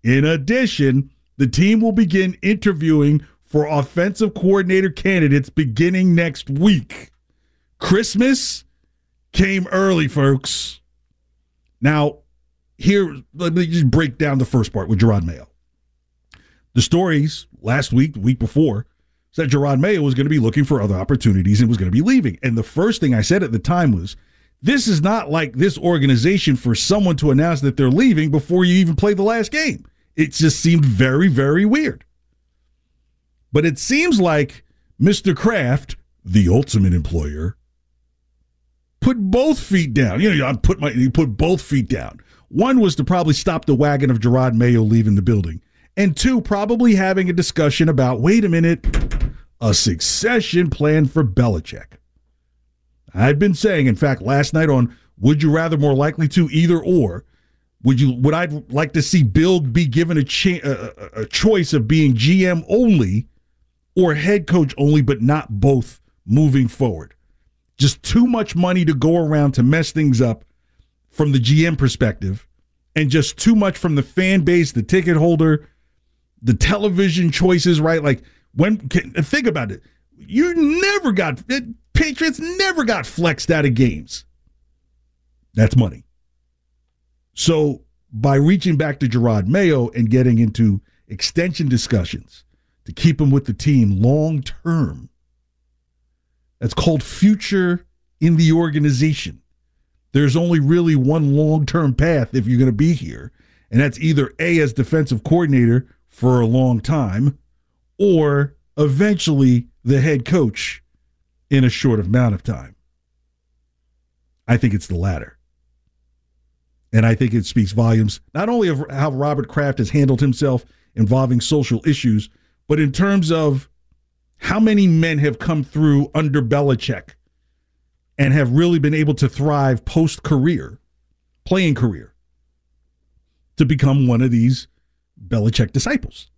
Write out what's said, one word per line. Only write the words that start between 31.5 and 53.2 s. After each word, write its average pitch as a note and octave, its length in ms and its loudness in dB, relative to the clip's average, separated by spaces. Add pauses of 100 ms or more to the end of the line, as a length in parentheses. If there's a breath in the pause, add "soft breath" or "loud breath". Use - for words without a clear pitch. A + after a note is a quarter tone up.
weird. C#4+ 380 -2 (1500)
But D3 120 0
it D#3+ 140 -2
seems D4 420 0
like D#3 460 -2 (320)
Mister F#3 380 0
Kraft, D3 600 -2 (280)
the F2+ 240 2
ultimate G2 460 2
employer, D#2 600 -6 (1400)
put B3+ 180 0
both B3 400 0
feet E3 340 -2
down. A2+ 260 0
You G3+ 140 2
know, C#3 140 0
I C#3 60 -4
put F3+ 260 0
my, D3 100 -4
he B2 200 0
put B2+ 280 0
both D#3+ 240 0
feet C3 280 -4
down. C2+ 320 -8 (260 soft breath)
One B3 320 0
was F#3+ 160 2
to D3 80 -4
probably E3 320 0
stop E3 300 -4
the C#3+ 100 2
wagon C#3+ 340 0
of A#2+ 100 0
Gerard B2 360 0
Mayo A#2+ 260 2
leaving G#2+ 320 2
the G2+ 80 2
building. F#2 400 -2 (340)
And F#3+ 220 0
two, B3+ 240 0
probably G#3+ 540 0
having F#3+ 340 0
a F3+ 40 -2
discussion E3 560 0
about, B2+ 300 0
wait G3+ 260 2
a F#3+ 40 0
minute, E3 360 0 (760 loud breath)
a A2 140 0
succession F3 960 -2
plan D3+ 380 0
for D#3+ 160 0
Belichick. G#2+ 720 -2 (1200)
I've C3 240 2